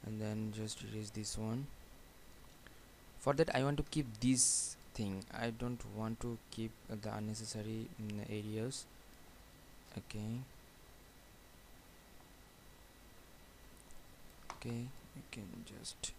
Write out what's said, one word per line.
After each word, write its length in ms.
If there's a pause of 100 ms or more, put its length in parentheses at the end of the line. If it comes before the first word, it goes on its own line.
And 160
then 340
just 280
erase 260
this 280
one. 280 (1600)
For 140
that, 200
I 80
want 140
to 60
keep 220 (140)
this 560 (180)
thing, 300 (100)
I 180
don't 300 (140)
want 240
to 180 (140)
keep 200 (180)
the 260
unnecessary, 720 (140)
mm, 280
areas. 560 (1120)
Okay, 440 (4000)
okay, 360 (280)
you 60 (100)
can 160 (180)
just 540